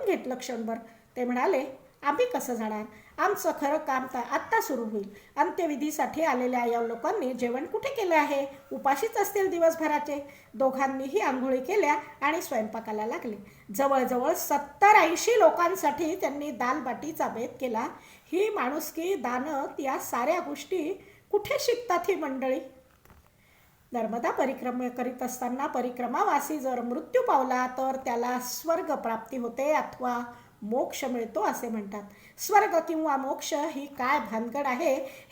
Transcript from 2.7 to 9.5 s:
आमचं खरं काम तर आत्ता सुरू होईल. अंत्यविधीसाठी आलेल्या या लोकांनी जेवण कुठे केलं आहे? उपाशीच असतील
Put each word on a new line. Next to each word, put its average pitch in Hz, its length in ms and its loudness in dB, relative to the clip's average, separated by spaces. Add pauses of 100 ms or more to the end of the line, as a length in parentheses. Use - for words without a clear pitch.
आमचं 359 320 2 (100)
खरं 294 160 2
काम 269 380 -2
तर 262 40 -4
आत्ता 294 420 0
सुरू 240 240 -2
होईल. 214 260 -4 (260)
अंत्यविधीसाठी 302 880 0
आलेल्या 254 420 2
या 233 160 2
लोकांनी 254 540 -2
जेवण 247 320 -2
कुठे 427 220 -4
केलं 381 280 2
आहे? 277 300 2 (260)
उपाशीच 277 440 0
असतील 392 340 2